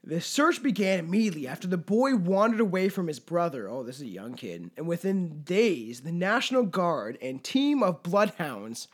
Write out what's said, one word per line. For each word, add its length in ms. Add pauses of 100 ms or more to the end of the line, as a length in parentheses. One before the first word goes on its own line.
The 180
search 420
began 360
immediately 480
after 200
the 100
boy 380
wandered 460
away 260
from 200
his 120
brother. 480
Oh, 160
this 140
is 60
a 40
young 280
kid. 420
And 100
within 560
days, 580
the 120
National 500
Guard 580
and 220
team 400
of 200
bloodhounds 920